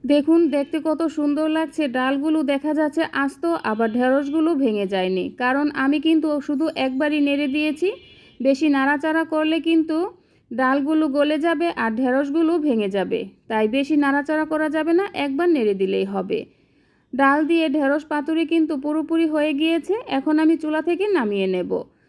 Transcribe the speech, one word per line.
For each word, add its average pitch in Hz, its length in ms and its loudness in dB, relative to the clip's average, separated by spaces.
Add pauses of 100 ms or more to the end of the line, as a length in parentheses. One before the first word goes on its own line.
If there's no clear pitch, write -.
দেখুন, 294 360 4 (100)
দেখতে 285 300 -2
কত 311 200 -2 (120)
সুন্দর 294 380 -2
লাগছে। 311 380 -2
ডালগুলো 277 500 0 (140)
দেখা 285 220 -2
যাচ্ছে 311 280 0 (200)
আস্ত, 277 220 -4 (200)
আবার 220 280 0
ঢেঁড়সগুলো 277 640 2
ভেঙে 214 320 0
যায়নি, 185 380 -2 (140)
কারণ 262 360 0
আমি 277 260 0
কিন্তু 320 280 2 (120)
শুধু 294 260 -2 (100)
একবারই 285 440 0
নেড়ে 285 280 0
দিয়েছি। 302 400 -2 (520)
বেশি 269 260 2 (100)
নাড়াচাড়া 294 480 0
করলে 311 360 0
কিন্তু 320 360 0 (540)
ডালগুলো 269 580 0
গলে 294 300 2
যাবে 330 280 0 (100)
আর 226 220 -2
ঢেঁড়সগুলো 277 600 0
ভেঙে 226 320 0
যাবে, 190 300 -2 (260)
তাই 220 220 0
বেশি 277 280 0
নাড়াচাড়া 285 480 2
করা 311 260 -2
যাবে 311 220 0
না, 370 120 2 (100)
একবার 285 360 -2
নেড়ে 226 240 2
দিলেই 190 320 0
হবে। 190 320 -4 (720)
ডাল 277 340 4
দিয়ে 330 220 2
ঢেঁড়স 285 400 0
পাতুরি 311 380 -2
কিন্তু 311 360 0
পুরোপুরি 311 460 0
হয়ে 302 260 0
গিয়েছে। 330 400 0 (140)
এখন 277 320 0
আমি 320 160 4
চুলা 311 260 -2
থেকে 349 300 -2
নামিয়ে 208 360 0
নেব। 185 220 -2 (380)